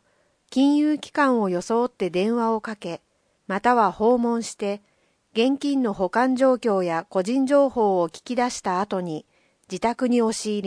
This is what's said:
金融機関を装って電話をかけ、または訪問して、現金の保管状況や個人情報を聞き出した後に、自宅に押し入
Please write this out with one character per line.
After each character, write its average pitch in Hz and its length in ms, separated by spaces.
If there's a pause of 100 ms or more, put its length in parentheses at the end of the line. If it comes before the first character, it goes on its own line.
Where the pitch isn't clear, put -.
(500)
金 277 240
融 302 240
機 - 140
関 262 280
を 202 80
装 185 360
っ 247 40
て 185 220
電 190 240
話 226 220
を 214 40
か 220 140
け、 170 260 (460)
ま 190 140
た 247 160
は 208 160
訪 233 260
問 233 240
し - 140
て、 202 260 (500)
現 262 260
金 277 260
の 214 80
保 185 180
管 254 240
状 262 200
況 208 280
や 165 260
個 190 140
人 254 240
情 285 240
報 202 300
を 170 80
聞 - 160
き 254 100
出 240 160
し - 120
た 185 180
後 202 200
に、 165 240 (460)
自 185 80
宅 240 300
に 240 120
押 226 120
し 214 260
入 202 80